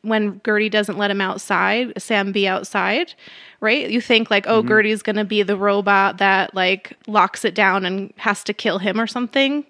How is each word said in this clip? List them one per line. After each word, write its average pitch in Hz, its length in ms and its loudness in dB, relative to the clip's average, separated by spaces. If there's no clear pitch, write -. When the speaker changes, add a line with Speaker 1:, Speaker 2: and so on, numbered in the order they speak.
Speaker 1:
when 208 420 -2
Gertie 214 260 0
doesn't 208 280 0
let 202 140 0
him 196 100 0
outside, 196 800 0
Sam 196 300 0
be 196 160 0
outside, 196 680 -2
right? 233 260 0
You 233 140 0
think, 226 300 2
like, 202 160 2
"Oh, 220 140 4
Speaker 2:
Mm-hmm. 220 80 -4
Speaker 1:
Gertie's 214 340 2
gonna 208 220 -2
be 208 180 0
the 202 140 0
robot 196 600 2
that, 190 380 2
like, 185 380 -2
locks 208 400 0
it 180 80 0
down 190 320 2
and 196 320 -6
has 208 280 -2
to 208 80 -4
kill 196 260 -2
him 196 200 -2
or 226 60 0
something." 269 640 -2